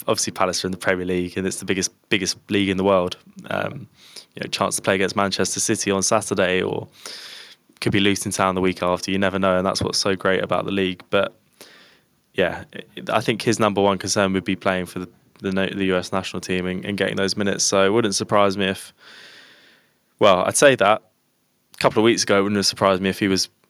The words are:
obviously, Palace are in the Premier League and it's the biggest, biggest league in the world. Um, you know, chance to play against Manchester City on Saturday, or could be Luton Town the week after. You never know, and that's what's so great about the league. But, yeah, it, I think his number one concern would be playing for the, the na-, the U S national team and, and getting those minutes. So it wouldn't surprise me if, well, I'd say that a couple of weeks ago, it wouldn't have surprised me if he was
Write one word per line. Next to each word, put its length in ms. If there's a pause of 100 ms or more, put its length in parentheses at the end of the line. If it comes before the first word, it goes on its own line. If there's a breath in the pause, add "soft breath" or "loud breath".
obviously, 280
Palace 320
are 20
in 60
the 40
Premier 280
League 320
and 100
it's 120
the 60
biggest, 240 (200)
biggest 280 (120)
league 180
in 80
the 80
world. 320 (340)
Um, 380 (480 loud breath)
you 60
know, 80
chance 260
to 60
play 140
against 200
Manchester 440
City 320
on 120
Saturday, 580
or 260 (920 loud breath)
could 100
be 80
Luton 320
Town 240
the 60
week 200
after. 300
You 80
never 200
know, 180
and 80
that's 160
what's 160
so 180
great 280
about 220
the 60
league. 380
But, 260 (960 loud breath)
yeah, 380
it, 380
I 100
think 220
his 180
number 220
one 160
concern 360
would 120
be 100
playing 320
for 120
the, 100 (320)
the 100
na-, 160
the 180
U 120
S 140
national 300
team 240
and, 200
and 120
getting 200
those 200
minutes. 260
So 220
it 40
wouldn't 260
surprise 420
me 100
if, 260 (1200 loud breath)
well, 280
I'd 120
say 180
that 260
a 760
couple 220
of 60
weeks 180
ago, 160
it 40
wouldn't 140
have 80
surprised 360
me 80
if 100
he 80
was 220 (200)